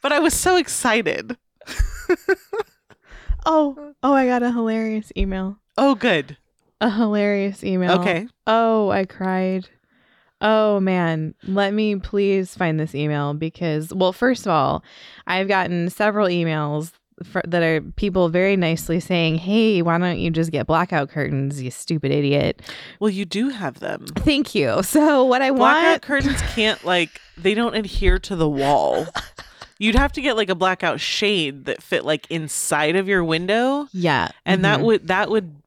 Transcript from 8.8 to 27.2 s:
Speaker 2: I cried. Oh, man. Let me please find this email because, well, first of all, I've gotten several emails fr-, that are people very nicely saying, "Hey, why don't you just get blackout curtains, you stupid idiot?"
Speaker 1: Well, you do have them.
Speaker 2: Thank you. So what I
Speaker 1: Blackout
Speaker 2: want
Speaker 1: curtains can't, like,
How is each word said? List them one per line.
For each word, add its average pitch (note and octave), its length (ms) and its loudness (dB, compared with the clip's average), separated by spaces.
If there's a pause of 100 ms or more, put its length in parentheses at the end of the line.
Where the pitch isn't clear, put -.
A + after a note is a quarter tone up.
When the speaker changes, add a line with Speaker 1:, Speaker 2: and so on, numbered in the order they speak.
Speaker 2:
I G3 140 0
cried. F#3 640 -4 (720)
Oh, G#3+ 400 2
man. E3+ 540 0 (100)
Let G3 280 0
me G#3+ 240 0
please G3 580 -2
find D#3+ 240 0
this D#3 160 -4
email D3 400 -2
because, D#3+ 600 -4
well, F#3 180 2
first A#3+ 340 0
of G3 60 0
all, D3 320 2 (420)
I've F#3+ 220 -2
gotten F3 400 0
several G#3 400 0
emails D#3 640 -2 (320)
fr-, F#3+ 220 -6
that E3+ 160 0
are D#3+ 180 2 (160)
people F#3 320 2
very F#3 280 2
nicely E3 440 0
saying, E3 360 0
"Hey, G3+ 460 2
why E3+ 160 2
don't F3+ 200 0
you E3+ 120 -2
just D#3+ 220 0
get C#3 140 -2
blackout D#3+ 420 0
curtains, C#3 540 -4
you B2+ 80 -8
stupid D3 420 -4
idiot?" C#3+ 480 0 (400)
Speaker 1:
Well, G#3+ 100 2
you G3 140 -4
do G3+ 240 -2
have G3+ 320 -8
them. - 240 -8 (120)
Speaker 2:
Thank D4 380 0
you. D#3 280 2
So D4 420 4
what B3+ 180 4
I C4+ 100 2
Speaker 1:
Blackout C#4+ 380 4
Speaker 2:
want D#4+ 120 2
Speaker 1:
curtains C#4 400 -2 (120)
can't, G#3+ 300 0
like, E3+ 360 0 (160)